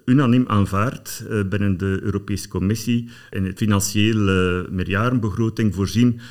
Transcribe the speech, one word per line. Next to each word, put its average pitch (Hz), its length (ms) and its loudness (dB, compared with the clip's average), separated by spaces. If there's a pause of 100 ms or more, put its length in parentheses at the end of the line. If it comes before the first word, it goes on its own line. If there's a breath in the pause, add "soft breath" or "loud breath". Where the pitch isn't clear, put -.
unaniem 127 420 4
aanvaard, 104 840 -2
eh, 104 140 -2
binnen 98 340 -2
de 95 240 -2
Europese 101 460 -4
Commissie 117 640 -2 (200 loud breath)
in 95 160 -4
het 92 120 -6
financiële 104 760 2 (360)
meerjarenbegroting 107 1040 0
voorzien 117 440 2 (120 loud breath)